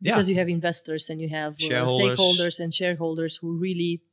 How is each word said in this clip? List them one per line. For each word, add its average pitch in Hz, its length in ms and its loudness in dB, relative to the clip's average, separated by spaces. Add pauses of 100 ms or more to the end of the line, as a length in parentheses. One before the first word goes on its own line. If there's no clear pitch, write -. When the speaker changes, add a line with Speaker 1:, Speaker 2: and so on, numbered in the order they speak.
Speaker 1:
Yeah. 185 120 0
Speaker 2:
because 202 160 4
you 190 60 2
have 175 140 2
investors 165 600 -2
and 160 120 -8
you 160 80 -4
have, 151 240 -4
uh, 156 140 -4
Speaker 1:
Shareholders. 127 520 2
Speaker 2:
stakeholders 175 400 2
and 165 140 -4
shareholders 165 640 -2
who 170 200 -6
really 170 440 -2 (120)